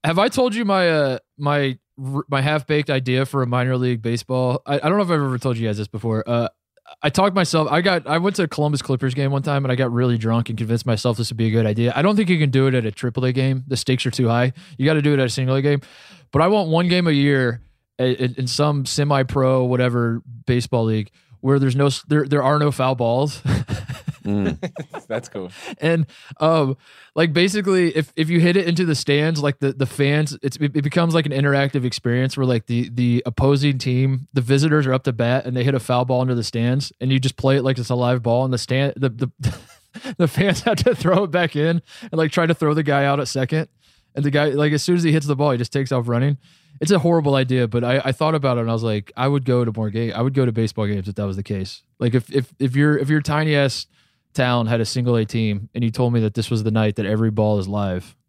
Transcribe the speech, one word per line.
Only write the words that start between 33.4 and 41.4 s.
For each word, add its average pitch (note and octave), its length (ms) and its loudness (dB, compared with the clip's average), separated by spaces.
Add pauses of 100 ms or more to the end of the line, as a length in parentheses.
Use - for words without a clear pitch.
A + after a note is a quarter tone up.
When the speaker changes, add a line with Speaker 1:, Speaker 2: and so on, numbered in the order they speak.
Speaker 1:
team, C3 540 -2
the C#3 80 0
visitors C#3 460 2
are C3 60 0
up B2+ 120 0
to C3 80 0
bat, A#2+ 340 0
and B2+ 100 -4
they B2 80 -2
hit C#3 100 2
a B2 60 0
foul B2 240 0
ball B2+ 180 0
into B2+ 120 -2
the A#2 100 -2
stands, B2 560 -2
and B2+ 120 -2
you C3+ 60 2
just C3 180 -2
play C3+ 200 2
it C3+ 60 0
like C3 160 0
it's A#2+ 120 -6
a B2 40 0
live B2 280 0
ball, A#2+ 220 0
and C3 80 -2
the A#2+ 60 -2
stand, C3+ 380 -2
the, C3 140 -2
the, A#2+ 200 -6 (540)
<laughs> - 340 -14
the E3 100 2
fans - 340 0
have A3 140 2
to B3 180 2
throw F#3 300 2
it E3 60 -6
back E3+ 260 0